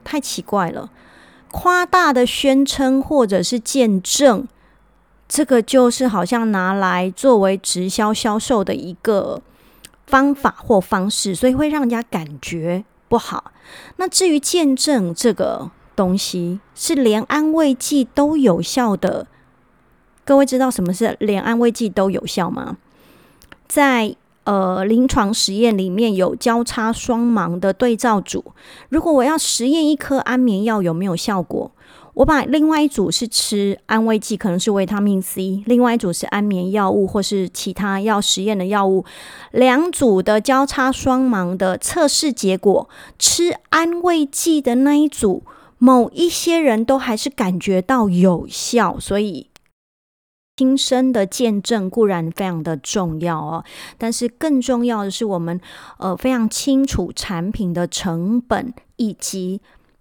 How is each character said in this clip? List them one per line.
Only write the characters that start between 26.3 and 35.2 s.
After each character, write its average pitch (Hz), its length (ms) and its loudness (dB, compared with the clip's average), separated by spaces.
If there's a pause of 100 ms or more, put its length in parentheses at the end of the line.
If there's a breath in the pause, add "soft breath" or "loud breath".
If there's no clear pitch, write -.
交 233 300 0
叉 226 280 -4
双 233 320 -2
盲 185 340 0
的 196 140 0
对 240 240 0
照 214 240 0
组， - 240 -8 (460 loud breath)
如 311 100 0
果 330 100 0
我 269 120 4
要 302 160 2
实 - 300 -2
验 311 180 2
一 302 80 2
颗 269 240 -2
安 254 200 -2
眠 214 260 2
药 220 180 0
有 170 100 0
没 170 120 -4
有 185 100 -2
效 190 260 -2
果， - 300 -6 (440 soft breath)
我 262 100 4
把 294 180 4
另 302 240 2
外 311 160 2
一 302 60 4
组 202 200 -2
是 220 180 -2
吃 202 600 -2
安 220 180 0
慰 220 140 2
剂， 214 180 -6
可 190 140 -2
能 175 80 0
是 208 140 0
维 196 120 2
他 202 160 -4
命 202 220 2